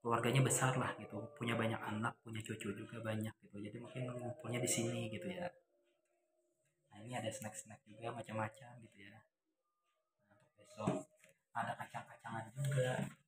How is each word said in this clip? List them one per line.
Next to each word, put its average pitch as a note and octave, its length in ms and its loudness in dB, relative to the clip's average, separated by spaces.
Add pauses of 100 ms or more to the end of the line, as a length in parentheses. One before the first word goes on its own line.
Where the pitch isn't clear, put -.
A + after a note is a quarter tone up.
keluarganya A#2+ 420 6
besar C3 320 6
lah A#2 240 2
gitu, G#2 180 -6 (180)
punya A#2 200 2
banyak A2+ 240 4
anak, A2 420 0
punya A2+ 220 -6
cucu G#2+ 320 -4
juga A2+ 260 -8
banyak A2 320 0 (100)
gitu. - 180 -14
Jadi A2+ 200 -8
mungkin B2+ 220 -8 (100)
ngumpulnya A#2+ 460 -4
di B2 100 2
sini A#2 400 2
gitu A2 180 -6
ya. F3+ 200 -4 (1400)
Nah, G2+ 120 -18
ini B2 120 -6
ada A2+ 140 0
snack-snack - 580 -8
juga A2+ 260 -6
macam-macam A2 580 -4 (160)
gitu - 160 -20
ya. G#2 140 -16 (1120)
Nah, - 100 -20
untuk - 200 -20
besok - 380 0 (580)
ada - 240 0
kacang-kacangan - 760 -6
juga. C3+ 500 4 (240)